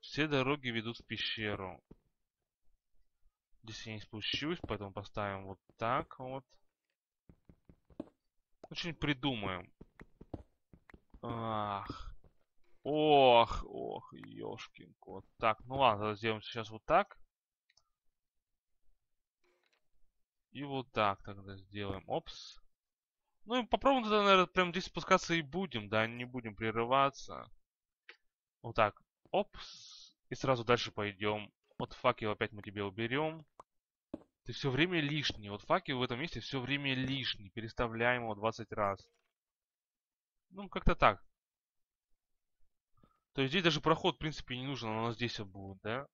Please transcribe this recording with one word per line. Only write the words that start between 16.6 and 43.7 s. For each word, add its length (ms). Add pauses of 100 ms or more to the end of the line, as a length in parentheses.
вот 160
так. 320 (3250)
И 120
вот 280
так 320
тогда 340
сделаем. 500
Опс. 500 (880)
Ну 160
и 40
попробуем 380
тогда, 200
наверное, 240
прям 240
здесь 140
спускаться 480
и 80
будем, 480
да, 180
не 180
будем 300
прерываться. 960 (1120)
Вот 140
так. 260 (300)
Опс. 840 (140)
И 60
сразу 280
дальше 280
пойдем. 600 (260)
Вот 160
факел 380
опять 200
мы 100
тебе 220
уберем. 600 (1040)
Ты 40
все 180
время 280
лишний. 520
Вот 100
факел 380
в 20
этом 180
месте 200
все 200
время 360
лишний. 560
Переставляем 720
его 100
двадцать 380
раз. 360 (1400)
Ну, 200
как-то 260
так. 280 (2000)
То 100
есть 80
здесь 100
даже 180